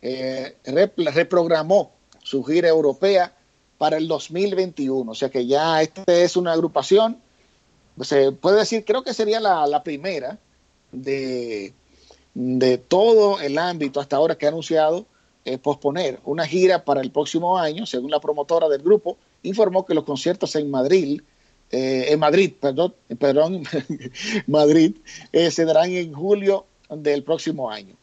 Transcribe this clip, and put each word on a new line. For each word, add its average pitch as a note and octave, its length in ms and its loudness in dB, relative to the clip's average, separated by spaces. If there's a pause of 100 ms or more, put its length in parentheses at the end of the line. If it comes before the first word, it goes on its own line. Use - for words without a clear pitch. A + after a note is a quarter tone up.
eh, C3 640 -8
rep-, E3+ 320 0
reprogramó E3 920 0 (360)
su C3+ 160 -4
gira E3+ 240 2
europea E3 640 2 (460)
para D#3 200 0
el D#3+ 100 -4
dos D#3 240 -6
mil G3 220 -2
veintiuno. C#3 580 -4
O A2+ 40 -14
sea C3 140 -4
que B2+ 180 -2
ya D#3 340 2
esta D#3+ 260 -4
es F3 280 4
una F3+ 160 0
agrupación, E3+ 680 2 (840)
se C#3 320 2
puede F#3 260 2
decir, A3 240 -2
creo B3+ 200 -2
que B3+ 100 -6
sería G#3+ 260 -2
la, F#3 260 2
la D3+ 160 0
primera D3+ 560 -8 (540)
de, B2+ 840 -6 (600)
de B2+ 440 2
todo G3+ 640 4
el C#3+ 180 -4
ámbito D#3+ 440 -2
hasta C#3 160 -2
ahora D#3+ 180 2
que D3+ 100 -4
ha D3 40 4
anunciado, D#3+ 560 0 (400)
eh, B2+ 120 -6
posponer C#3+ 680 -2
una D#3 200 -4
gira F3+ 380 2
para F3+ 180 0
el C3 100 -6
próximo E3+ 460 0
año. E3 280 -4
Según C3 260 -6
la D3 80 0
promotora D3+ 480 -2
del C#3 140 0
grupo, F3+ 360 2 (260)
informó F#3+ 420 0
que - 80 -2
los D#3 100 0
conciertos D#3 540 -4
en D3+ 120 -4
Madrid, C#3+ 520 0 (500)
eh, C3 380 -2
en D3+ 100 2
Madrid, D#3 400 2
perdón, D3 340 -2 (240)
perdón, D#3 460 0 (440)
<laughs> G#3+ 400 -6
Madrid, D#3 480 4 (360)
eh, E3 200 2
se E3 140 -2
darán D#3+ 260 2
en F3 220 -6
julio G3 520 0 (240)
del D3 340 -2
próximo D3 480 -4
año. G2+ 320 -14